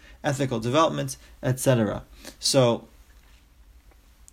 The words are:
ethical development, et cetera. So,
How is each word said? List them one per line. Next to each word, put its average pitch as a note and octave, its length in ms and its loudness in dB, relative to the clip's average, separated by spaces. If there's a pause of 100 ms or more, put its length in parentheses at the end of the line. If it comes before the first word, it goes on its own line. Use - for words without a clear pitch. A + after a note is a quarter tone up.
(240)
ethical C3+ 360 -2
development, C#3 580 0 (240)
et C3 180 -2
cetera. A2 440 0 (360)
So, B2 480 2 (1500)